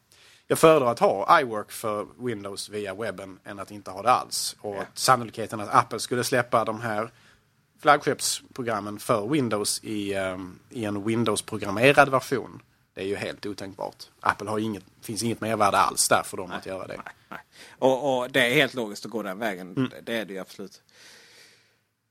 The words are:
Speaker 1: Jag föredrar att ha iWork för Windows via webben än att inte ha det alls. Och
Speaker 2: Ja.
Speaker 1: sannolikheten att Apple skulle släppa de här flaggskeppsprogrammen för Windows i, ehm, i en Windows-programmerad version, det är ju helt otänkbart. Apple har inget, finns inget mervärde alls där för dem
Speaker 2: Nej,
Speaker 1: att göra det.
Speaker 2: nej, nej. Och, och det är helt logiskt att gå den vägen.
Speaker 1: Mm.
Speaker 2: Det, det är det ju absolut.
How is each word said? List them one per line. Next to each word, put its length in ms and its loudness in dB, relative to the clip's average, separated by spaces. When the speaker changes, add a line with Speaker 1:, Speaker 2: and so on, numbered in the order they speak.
Speaker 1:
Jag 100 4
föredrar 320 8
att 80 -2
ha 420 4
iWork 300 -6
för 360 -4
Windows 520 -8
via 240 -6
webben 500 -8
än 160 -12
att 120 -12
inte 200 -14
ha 100 -10
det 100 2
alls. 480 0
Och 160 -6
Speaker 2:
Ja. 80 -4
Speaker 1:
sannolikheten 640 0
att 140 -6
Apple 260 4
skulle 240 -2
släppa 420 2
de 160 -6
här 300 -4
flaggskeppsprogrammen 1200 0
för 280 2
Windows 560 0
i, 300 -4
ehm, 460 -6
i 160 -6
en 200 -4
Windows-programmerad 1040 4
version, 520 -2
det 80 -10
är 40 -6
ju 100 -2
helt 300 -8
otänkbart. 580 -10
Apple 300 -2
har 100 -4
inget, 240 -6
finns 220 -8
inget 180 -4
mervärde 360 2
alls 320 2
där 160 4
för 120 -12
dem 120 -10
Speaker 2:
Nej, 80 -8
Speaker 1:
att 80 -12
göra 220 -10
det. 180 -12
Speaker 2:
nej, 80 -16
nej. 100 -12
Och, 400 2
och 120 -4
det 160 4
är 60 2
helt 200 4
logiskt 320 -6
att 60 -12
gå 120 -4
den 160 -6
vägen. 380 -4
Speaker 1:
Mm. 120 0
Speaker 2:
Det, 120 -16
det 120 -6
är 120 -4
det 80 -12
ju 60 -6
absolut. 420 -14